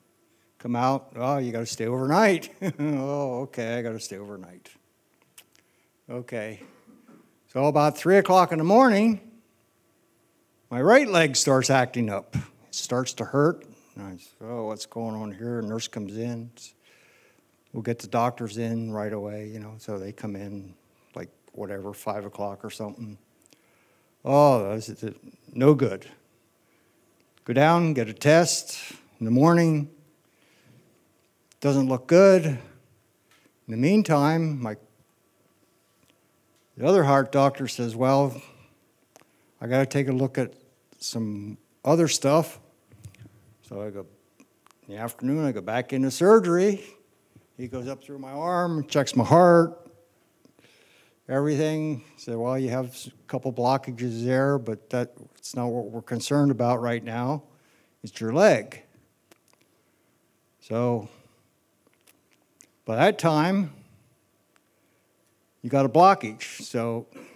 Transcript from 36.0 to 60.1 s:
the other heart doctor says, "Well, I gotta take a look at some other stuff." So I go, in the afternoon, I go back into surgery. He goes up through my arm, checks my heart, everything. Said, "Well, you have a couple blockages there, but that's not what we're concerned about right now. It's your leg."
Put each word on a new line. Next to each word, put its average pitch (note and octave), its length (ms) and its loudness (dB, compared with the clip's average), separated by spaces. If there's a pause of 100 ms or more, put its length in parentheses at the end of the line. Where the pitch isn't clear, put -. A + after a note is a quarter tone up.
the B2 100 -4
other F3+ 180 6
heart C#3 280 4
doctor C#3 360 2
says, A#2 280 -6
"Well, C3 440 2 (1200)
I A#2 40 -10
gotta C3 200 2
take C3+ 220 -2
a C3+ 40 -2
look B2+ 240 -2
at B2+ 160 -4 (460)
some G#2+ 580 -8 (300)
other E3 200 4
stuff." D3+ 540 0 (1000)
So G2+ 180 -14
I G#2+ 80 -10
go, G2 180 -14 (800)
in G2+ 80 -16
the G#2 60 -14
afternoon, C3 460 -4
I C3 60 -2
go G#2+ 100 -8
back A#2 320 -6
into C3 160 0
surgery. F#3+ 720 4 (720)
He B2+ 120 -14
goes B2 180 -10
up C3+ 160 -12
through C#3+ 160 -18
my C3 140 -16
arm, E3+ 560 -4
checks C#3+ 260 -2
my B2+ 80 2
heart, E3+ 640 6 (1400)
everything. D3+ 720 -2 (140)
Said, A#2 200 -10
"Well, B2 220 -2
you C3 120 -4
have B2 260 -6 (100)
a - 220 -20
couple C3 240 -6
blockages A#2+ 720 -2
there, C3+ 340 0
but A2+ 320 -10
that's - 640 -8
not B2 120 -4
what A#2 260 -6
we're A2+ 100 -10
concerned C#3+ 480 0
about A#2+ 300 0
right A#2 240 -4
now. A#2+ 400 -6 (580)
It's - 180 -18
your A2+ 120 -4
leg." D3 500 2 (1800)